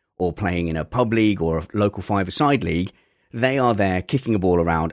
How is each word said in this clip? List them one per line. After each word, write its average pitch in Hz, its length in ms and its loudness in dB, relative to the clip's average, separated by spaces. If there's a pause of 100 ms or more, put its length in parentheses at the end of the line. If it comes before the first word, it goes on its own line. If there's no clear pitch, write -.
(180)
or 87 160 -2
playing 87 340 -2
in 80 80 -4
a 78 80 -4
pub 117 300 -2
league 107 260 2
or 82 180 0
a 82 140 -6
local 104 300 -2
five-a-side 120 600 0
league. 85 300 -2 (400)
They 131 260 0
are 123 160 2
there 95 280 0
kicking 123 320 -2
a 101 40 2
ball 90 220 2
around 82 320 0